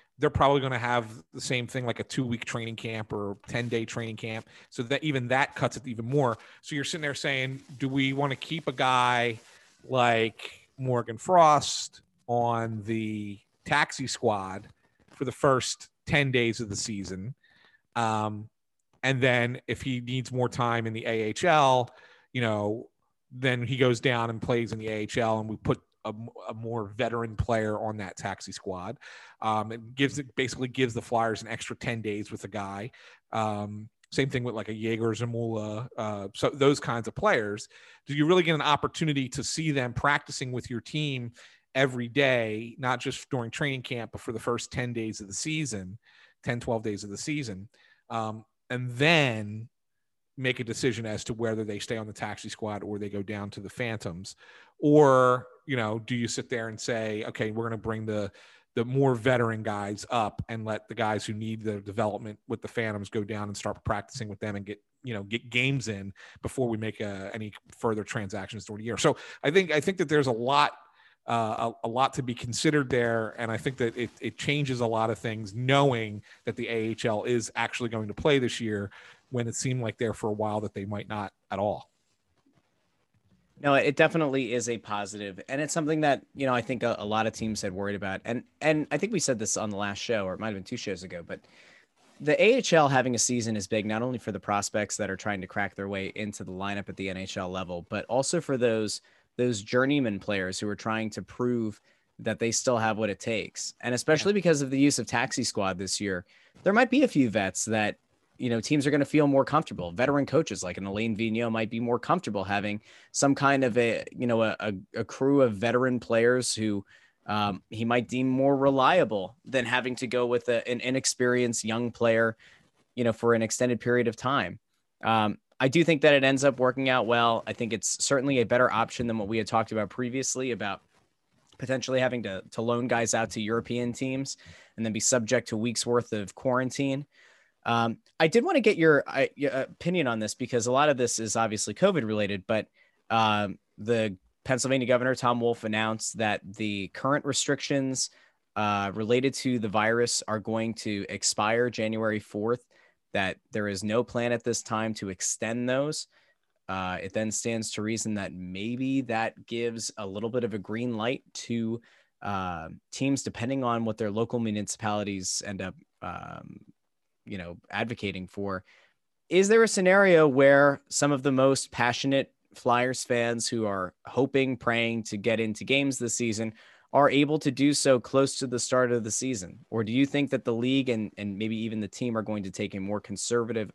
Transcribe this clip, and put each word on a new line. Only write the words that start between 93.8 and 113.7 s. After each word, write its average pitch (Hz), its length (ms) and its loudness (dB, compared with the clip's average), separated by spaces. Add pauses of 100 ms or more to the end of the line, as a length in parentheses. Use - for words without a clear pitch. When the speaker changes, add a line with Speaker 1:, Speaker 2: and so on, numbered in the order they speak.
Speaker 2:
not 107 180 -2
only 123 160 -4
for - 120 -6
the 98 80 -6
prospects 101 600 -2
that 101 120 -4
are 95 60 -4
trying 101 240 -4
to 92 80 -10
crack 101 260 -4
their 98 140 -6
way 95 260 -6
into 104 300 -8
the 90 80 -10
lineup 98 360 -6
at 92 80 -12
the 95 120 -6
N 95 80 -6
H 95 200 -10
L 92 140 -4
level, 90 380 -6
but 104 160 -4
also 135 360 0
for 143 160 -2
those, 113 440 0 (360)
those 120 240 0
journeyman 123 600 2
players 95 400 -4
who 107 80 -4
are 101 80 -4
trying 110 340 -4
to 104 120 -8
prove 120 580 -2 (400)
that 110 180 -2
they 117 120 0
still 120 280 2
have 110 180 0
what 107 140 0
it 95 100 -8
takes. - 600 -6
And 120 140 -2
especially 156 380 2
Speaker 1:
Yeah. - 20 0
Speaker 2:
because 165 280 4
of 135 80 -2
the 135 80 0
use 139 200 6
of 117 80 -4
taxi 123 380 0
squad 95 340 -2
this 95 220 -4
year, 95 240 -2 (380)
there 185 100 4
might 240 180 4
be 277 120 4
a 247 60 6
few 131 200 4
vets 95 380 0
that, 107 300 0 (420)
you 123 120 -2
know, 117 100 2
teams 143 260 2
are 147 40 4
gonna 143 140 4
feel 151 220 4
more 139 180 6
comfortable. 92 480 -2
Veteran 131 340 2
coaches 135 360 0
like 90 160 -6
an 98 80 -8
Alain 107 300 -2
Vigneault 113 360 0
might 110 180 -2
be 113 100 -4
more 120 180 0
comfortable 117 460 -2
having 104 360 -2 (320)
some 139 220 4
kind 139 300 4
of 117 140 0